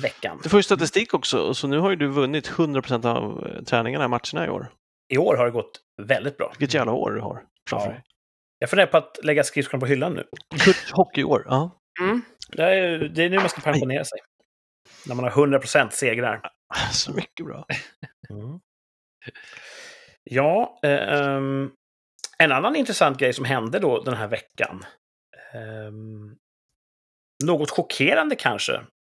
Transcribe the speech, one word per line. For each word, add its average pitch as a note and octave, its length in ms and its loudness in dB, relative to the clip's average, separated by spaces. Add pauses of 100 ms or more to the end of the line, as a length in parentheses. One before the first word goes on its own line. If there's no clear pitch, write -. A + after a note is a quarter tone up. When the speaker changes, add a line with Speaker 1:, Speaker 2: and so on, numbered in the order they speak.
Speaker 1:
veckan. - 420 -8
Speaker 2:
Du D#3+ 60 -4
får G3+ 100 8
ju G3 40 6
statistik F#3+ 500 0
också, A#2+ 400 0
så C#3 140 -4
nu C#3 120 2
har F#3 100 4
ju G3 60 2
du D3 120 0
vunnit C#3 400 0
hundra D3 340 0
procent A#2+ 240 0
av, A#2 420 -2
eh, - 160 -12
träningarna, B2 440 0
matcherna B2 380 -4
i - 40 -4
år. G2+ 240 -6 (400)
Speaker 1:
I B2+ 40 2
år D3+ 180 4
har B2 100 4
det A#2+ 60 0
gått A#2 300 -6 (200)
väldigt A#2 360 0
bra. - 220 -4
Speaker 2:
Vilket C#3+ 140 0
jävla A#2+ 180 2
år A2 200 0
du G#2+ 100 -4
har - 240 -10 (240)
framför G2+ 180 -2
Speaker 1:
Ja. - 60 -6
Speaker 2:
dig. - 100 -20 (560)
Speaker 1:
Jag - 100 -4
funderar F#3+ 180 4
på - 100 4
att - 260 -2
lägga D3 200 4
skridskorna C#3 360 -4
på C3 60 -4
hyllan C3 280 0
nu. - 140 -8 (380)
Speaker 2:
Kurt - 260 4
hockeyår, C#3+ 540 2
ja. C#3+ 340 -2 (220)
Speaker 1:
Mm. G#3+ 200 0 (280)
Det - 140 -4
är, F3+ 360 2
det D#3+ 240 -2
är F3 60 2
nu F3+ 60 0
man F#3+ 140 2
ska - 120 -10
pensionera C#3 440 0
sig. - 140 -12 (880)
När B2 80 -6
man B2 80 -2
har B2 80 0
hundra C#3 280 6
procent C3+ 340 2
segrar. A#2 480 -2 (520)
Speaker 2:
Så - 200 -4
mycket - 320 -8
bra. - 200 -12 (640)
Speaker 1:
Mm. A2+ 300 -12 (1600)
Ja, D3+ 600 0
eh, C#3+ 360 2
ehm, C#3 520 -2 (680)
en D#3+ 140 4
annan F3+ 240 2
intressant F#3 420 2
grej B2 160 2
som C3+ 120 -6
hände B2+ 340 0
då C#3+ 240 2
den B2+ 100 -2
här A2 140 -6
veckan. - 580 -6 (680)
Ehm, A2 840 -14 (1120)
något D3+ 260 2
chockerande A#3+ 640 2
kanske - 460 0 (200)